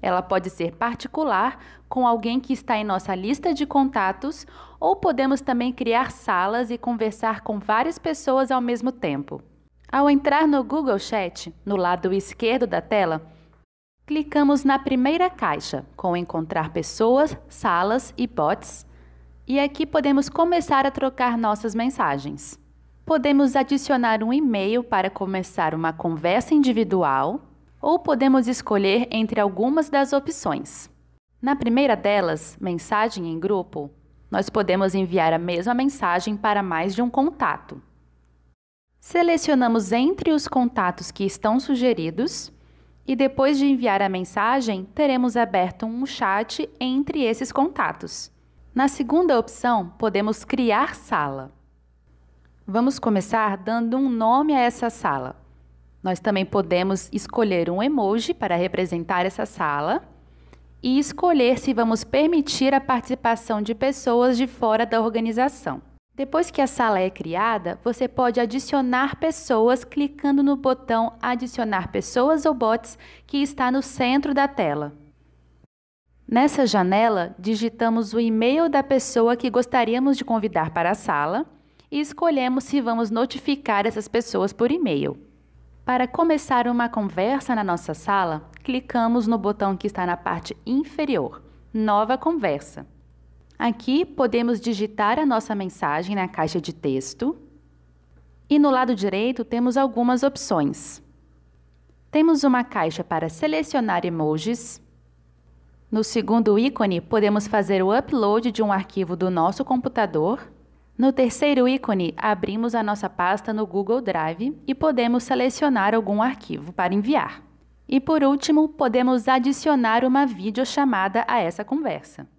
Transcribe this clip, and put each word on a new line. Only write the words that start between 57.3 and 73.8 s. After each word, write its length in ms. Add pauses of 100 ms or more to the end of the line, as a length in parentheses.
um 140
emoji 500
para 240
representar 680
essa 180
sala 580 (800)
e 160
escolher 600
se 160
vamos 300
permitir 680
a 80
participação 800
de 140
pessoas 600
de 100
fora 400
da 140
organização. 800 (340)
Depois 320
que 120
a 60
sala 340
é 100
criada, 720
você 240
pode 320
adicionar 800
pessoas 640
clicando 640
no 100
botão 640
Adicionar 680
pessoas 580
ou 80
bots 420 (300)
que 120
está 300
no 140